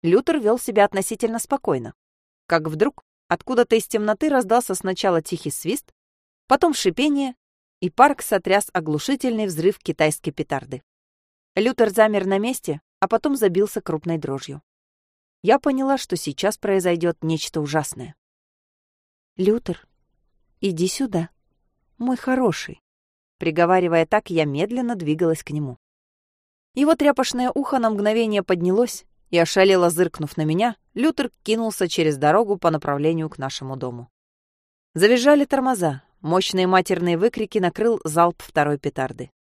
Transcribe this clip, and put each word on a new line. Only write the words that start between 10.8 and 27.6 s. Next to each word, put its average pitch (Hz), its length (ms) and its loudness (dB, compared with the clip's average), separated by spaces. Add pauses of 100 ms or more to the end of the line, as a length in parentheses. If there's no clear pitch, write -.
Лютер 220 360 2
замер 214 340 4
на 190 140 0
месте, 208 420 -4 (180)
а 190 100 0
потом 269 280 0
забился 202 460 0
крупной 165 340 -4
дрожью. 139 460 -8 (800)
Я 233 160 4
поняла, 269 400 0
что - 180 -6
сейчас 185 400 -4
произойдет 175 680 0
нечто 160 380 -4
ужасное. 147 540 -6 (1200)
«Лютер, 190 500 -2 (760)
иди 185 260 0
сюда, 185 400 -4 (680)
мой 247 180 -2
хороший», 254 640 -2 (560)
приговаривая 165 720 2
так, 214 240 0
я 160 160 2
медленно 226 480 -4
двигалась 160 480 -2
к - 80 -16
нему. 143 260 -6 (1000)
Его 294 200 4
тряпочное 254 600 0
ухо 269 240 -2